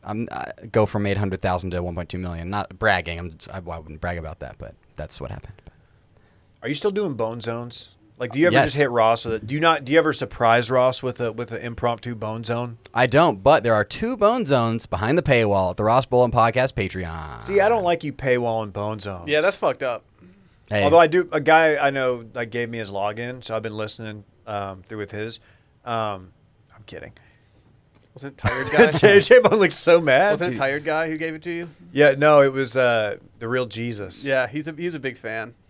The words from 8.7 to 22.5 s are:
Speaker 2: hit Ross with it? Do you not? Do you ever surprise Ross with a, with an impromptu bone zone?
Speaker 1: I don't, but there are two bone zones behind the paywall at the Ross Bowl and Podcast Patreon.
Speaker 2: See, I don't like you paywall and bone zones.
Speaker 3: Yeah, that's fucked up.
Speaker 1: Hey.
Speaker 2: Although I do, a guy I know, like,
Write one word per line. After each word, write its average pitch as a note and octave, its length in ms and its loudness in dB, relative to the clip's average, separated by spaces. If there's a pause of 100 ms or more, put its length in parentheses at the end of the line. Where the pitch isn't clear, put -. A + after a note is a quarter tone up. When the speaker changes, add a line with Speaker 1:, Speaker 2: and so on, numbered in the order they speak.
Speaker 2:
hit C#3 140 2
Ross A#2 340 2
with A2+ 100 -4
it? G#2+ 120 -8
Do B2+ 80 -6
you D3+ 60 -4
not? D#3+ 240 2
Do B2+ 80 -2
you E3 80 8
ever D#3 120 2
surprise A#2+ 600 2
Ross B2+ 320 2
with B2 160 -6
a, A#2+ 100 -2
with A2+ 220 -10
an A2+ 100 -10
impromptu A#2 540 -6
bone A2 260 -8
zone? A#2 360 -6 (140)
Speaker 1:
I B2 140 2
don't, B2 380 2
but D3+ 180 6
there A#2 120 4
are G#2 100 2
two A#3+ 320 -6
bone G#3+ 280 2
zones A#2 420 0
behind A2+ 300 -2
the F3 60 0
paywall G2+ 480 2
at F2+ 60 -8
the G#2 80 -2
Ross B2 200 4
Bowl B2 200 4
and A#2 100 0
Podcast A#2+ 400 2
Patreon. F#2 720 -8
Speaker 2:
See, G3 140 2
I G3+ 80 4
don't A3 160 2
like E3+ 180 0
you D3+ 100 -8
paywall A#2+ 520 0
and G2+ 80 -12
bone G#2 260 -6
zones. G2 300 -10
Speaker 3:
Yeah, D3 120 2
that's F#3+ 160 0
fucked C#3+ 280 -2
up. A#2+ 180 -6 (680)
Speaker 1:
Hey. G#2 140 0
Speaker 2:
Although D3+ 160 6
I E3 80 8
do, E3+ 240 0
a D#3+ 100 -2
guy D#3 360 4
I C#3+ 140 0
know, B2+ 340 -4 (100)
like, A#2+ 160 -6